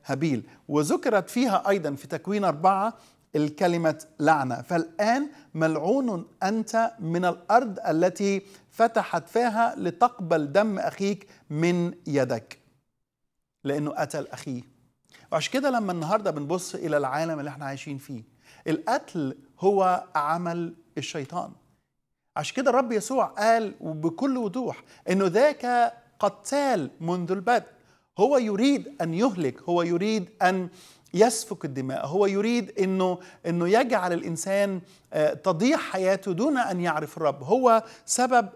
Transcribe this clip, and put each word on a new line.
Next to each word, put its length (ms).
هابيل، 380
وذكرت 640
فيها 400
أيضا 260
في 120
تكوين 360
أربعة 500
الكلمة 720
لعنة. 420
"فالآن 640
ملعون 760
أنت 560
من 260
الأرض 540
التي 640
فتحت 600
فاها 480
لتقبل 720
دم 280
أخيك 480
من 440
يدك"، 520
لأنه 280
قتل 360
أخيه. 340
وعشان 220
كده 160
لما 220
النهاردة 400
بنبص 440
إلى 220
العالم 420
اللي 100
احنا 160
عايشين 320
فيه، 260
القتل 720
هو 440
عمل 580
الشيطان. 540
عشان 180
كده 140
الرب 220
يسوع 340
قال 560
بكل 560
وضوح 460
إنه 180
ذاك 640
قتال 720
منذ 300
البدء، 340
هو 200
يريد 640
أن 120
يهلك، 480
هو 200
يريد 480
أن 280
يسفك 520
الدماء، 420
هو 180
يريد 540
إنه، 400
إنه 240
يجعل 440
الإنسان، 680
آه، 200
تضيع 440
حياته 560
دون 240
أن 240
يعرف 360
الرب. 260
هو 400
سبب 500